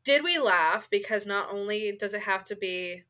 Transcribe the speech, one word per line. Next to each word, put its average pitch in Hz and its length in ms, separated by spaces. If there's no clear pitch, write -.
Did 285 200
we 349 140
laugh? 180 520
Because 202 360
not 202 260
only 202 460
does 202 160
it 202 100
have 190 220
to 208 100
be 180 540